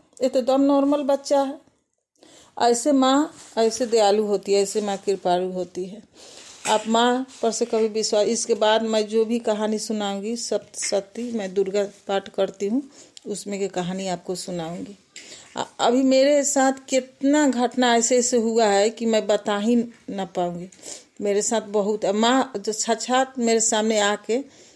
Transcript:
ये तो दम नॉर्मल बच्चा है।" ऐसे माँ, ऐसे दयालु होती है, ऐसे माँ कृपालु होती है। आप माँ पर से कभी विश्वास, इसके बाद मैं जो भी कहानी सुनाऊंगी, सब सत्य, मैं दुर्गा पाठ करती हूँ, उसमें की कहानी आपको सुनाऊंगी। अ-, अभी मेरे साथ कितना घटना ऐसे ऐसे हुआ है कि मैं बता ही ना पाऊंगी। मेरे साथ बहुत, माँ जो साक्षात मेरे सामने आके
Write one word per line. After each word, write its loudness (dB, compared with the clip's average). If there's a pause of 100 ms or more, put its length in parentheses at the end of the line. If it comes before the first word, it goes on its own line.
(240)
ये 2
तो 0
दम 2
नॉर्मल 2
बच्चा 0
है।" -4 (1000)
ऐसे 2
माँ, 4 (240)
ऐसे 2
दयालु 4
होती 0
है, 4
ऐसे -2
माँ -4
कृपालु -2
होती -8
है। -16 (640)
आप 0
माँ 0 (140)
पर 0
से -2
कभी 0
विश्वास, 0
इसके -2
बाद 2
मैं 0
जो 0
भी -2
कहानी -2
सुनाऊंगी, -6
सब -6
सत्य, -6
मैं -6
दुर्गा 0
पाठ -6
करती -4
हूँ, -2 (440)
उसमें -8
की -4
कहानी -6
आपको -6
सुनाऊंगी। -10 (600)
अ-, -8
अभी 2
मेरे 4
साथ 2 (160)
कितना 2
घटना 2
ऐसे 2
ऐसे 2
हुआ 2
है 4
कि -6
मैं 2
बता 0
ही 2 (340)
ना -6
पाऊंगी। -6 (520)
मेरे 0
साथ -2
बहुत, -2
माँ 2
जो -6
साक्षात -2
मेरे 2
सामने 0
आके 0 (320)